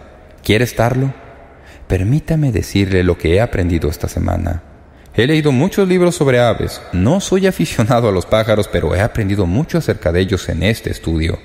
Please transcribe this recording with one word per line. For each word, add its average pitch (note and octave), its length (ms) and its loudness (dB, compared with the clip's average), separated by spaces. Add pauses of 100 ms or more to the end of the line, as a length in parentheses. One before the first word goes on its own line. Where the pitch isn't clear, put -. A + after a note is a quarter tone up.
(420)
¿Quiere A2 220 2
estarlo? B2+ 480 0 (720)
Permítame C3+ 640 0
decirle F#2+ 540 0
lo F2 120 2
que E2 180 0
he G2 60 4
aprendido F2 480 0
esta D#2+ 200 -4
semana. - 540 -4 (560)
He A2+ 80 4
leído D3+ 240 2
muchos F3+ 380 2
libros F3 260 2
sobre C3 260 2
aves. G#2+ 420 0 (100)
No A#2 280 2
soy F#3+ 260 0
aficionado A#2+ 640 0
a - 20 2
los F2+ 140 0
pájaros, G#2+ 420 2
pero E2 260 0
he F2+ 60 2
aprendido G2+ 460 0
mucho C#3 320 0
acerca F#2 340 0
de F2 80 2
ellos F#2 300 -2
en F2 120 -4
este A2 280 0
estudio. E2 540 -2